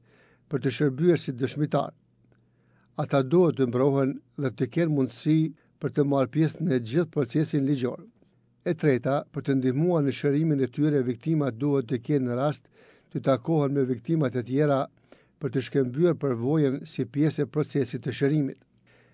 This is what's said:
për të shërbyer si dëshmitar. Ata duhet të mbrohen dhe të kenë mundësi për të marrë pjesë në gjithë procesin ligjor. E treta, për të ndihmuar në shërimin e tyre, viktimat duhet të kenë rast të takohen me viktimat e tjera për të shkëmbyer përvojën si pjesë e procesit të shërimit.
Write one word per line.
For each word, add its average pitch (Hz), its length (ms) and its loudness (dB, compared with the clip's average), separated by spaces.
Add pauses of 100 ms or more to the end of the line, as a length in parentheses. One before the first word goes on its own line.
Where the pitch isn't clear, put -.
(480)
për 123 160 -6
të 131 140 0
shërbyer 151 420 2
si 139 140 -8
dëshmitar. 139 580 -2 (1120)
Ata 139 220 0
duhet 156 320 4
të 131 100 2
mbrohen 135 500 2 (200)
dhe 135 160 -2
të 120 220 -4
kenë 165 180 0
mundësi 143 440 0 (440)
për 135 140 -4
të 147 160 2
marrë 131 240 2
pjesë 156 320 0
në 131 120 2
gjithë 139 360 -2
procesin 147 500 0
ligjor. 127 380 -2 (600)
E 175 140 -2
treta, 135 460 2 (100)
për 139 140 -8
të 135 100 2
ndihmuar 143 480 2
në 135 100 0
shërimin 147 480 0
e 120 80 -2
tyre, 147 320 2
viktimat 127 540 -2
duhet 139 320 -2
të 123 160 -2
kenë 131 340 0
rast 147 300 -4 (440)
të 123 120 -6
takohen 139 480 2
me 139 120 2
viktimat 127 500 0
e 123 100 -2
tjera 139 400 2 (560)
për 131 140 -4
të 123 100 -2
shkëmbyer 139 560 0
përvojën 139 640 0
si 139 200 -6
pjesë 143 380 0
e 117 60 -8
procesit 131 560 -4
të 113 140 -4
shërimit. 139 420 0 (520)